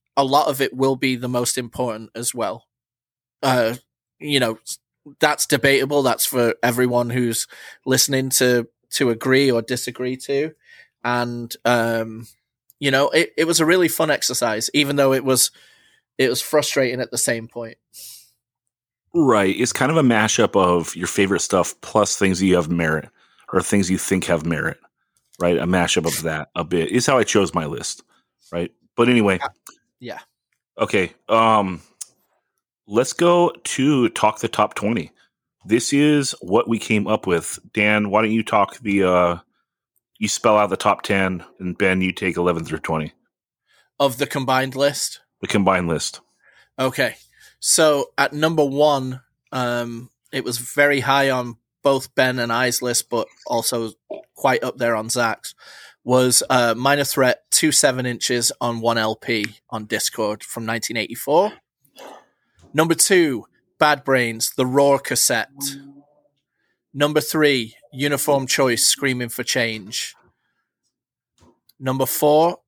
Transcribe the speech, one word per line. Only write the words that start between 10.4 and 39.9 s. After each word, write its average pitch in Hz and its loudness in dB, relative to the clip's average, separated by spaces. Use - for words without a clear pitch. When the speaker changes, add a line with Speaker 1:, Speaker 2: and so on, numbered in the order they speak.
Speaker 1:
And, 120 -4
um, 117 0
you 135 -2
know, 139 2
it, 160 0
it 165 2
was 165 0
a 156 2
really 175 4
fun 156 0
exercise, 113 -2
even 143 0
though 135 4
it 131 -2
was, 131 0
it 131 2
was 127 -2
frustrating 135 0
at 127 -6
the 120 -8
same 117 -4
point. 117 -14
Speaker 2:
Right. 110 4
It's 120 0
kind 131 0
of 160 0
a 160 6
mashup 113 2
of 87 2
your 90 -6
favorite 98 2
stuff - -2
plus - 0
things 95 0
that 98 0
you 90 4
have 82 0
merit 80 -2
or 92 2
things 98 0
you 92 2
think 92 -2
have 85 0
merit, 78 -4
right? 87 2
A 67 -2
mashup 87 0
of 80 -4
that 78 -6
a 85 -6
bit 82 -2
is 117 0
how 139 2
I 113 2
chose 98 0
my 82 -2
list, - -10
right? 85 -6
But 117 2
anyway. 107 4
Speaker 1:
Yeah. 135 -8
Yeah. 120 -16
Speaker 2:
Okay. 95 0
Um, 107 2
let's 113 0
go 175 4
to 135 2
talk - -2
the 113 -4
top - 0
twenty. 107 -4
This 110 0
is 147 2
what 98 0
we 113 0
came 104 -2
up 107 -2
with. 85 -2
Dan, 104 2
why 104 2
don't 110 0
you 113 0
talk 104 0
the, 98 0
uh, 90 2